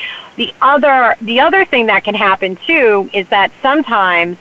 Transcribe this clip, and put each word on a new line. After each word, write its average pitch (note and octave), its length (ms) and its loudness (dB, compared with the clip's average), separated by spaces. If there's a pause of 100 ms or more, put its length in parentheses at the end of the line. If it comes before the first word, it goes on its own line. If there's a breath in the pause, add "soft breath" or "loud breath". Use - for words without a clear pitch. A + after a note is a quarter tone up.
(380 loud breath)
The A#3 140 -6 (100)
other, C4+ 600 2
the A#3 200 -2
other F#4 240 2
thing A#3+ 220 -2
that G3 160 0
can G#3 120 -4
happen, F#3+ 400 -2
too, A3 580 0
is G3 140 -4
that G3 240 0 (100)
sometimes F#3+ 800 0